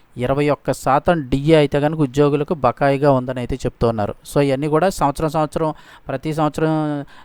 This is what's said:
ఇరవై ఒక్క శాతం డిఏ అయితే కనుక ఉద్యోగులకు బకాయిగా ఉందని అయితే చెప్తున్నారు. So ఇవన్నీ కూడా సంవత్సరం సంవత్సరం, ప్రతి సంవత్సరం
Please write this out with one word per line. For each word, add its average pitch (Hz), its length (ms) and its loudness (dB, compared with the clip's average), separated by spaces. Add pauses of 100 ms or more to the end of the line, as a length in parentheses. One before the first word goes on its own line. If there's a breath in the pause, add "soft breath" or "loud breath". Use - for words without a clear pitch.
(160 soft breath)
ఇరవై 135 320 0
ఒక్క 139 240 0
శాతం 147 560 0
డిఏ 143 280 2
అయితే 143 240 2
కనుక 156 200 0
ఉద్యోగులకు 143 540 0
బకాయిగా 139 580 2
ఉందని 127 260 -2
అయితే 123 180 -6
చెప్తున్నారు. 117 580 -2 (200)
So 147 60 2
ఇవన్నీ 139 280 0
కూడా 156 200 2
సంవత్సరం 160 400 -2
సంవత్సరం, 156 460 -2 (340 loud breath)
ప్రతి 139 260 -6
సంవత్సరం 151 680 -2 (200 loud breath)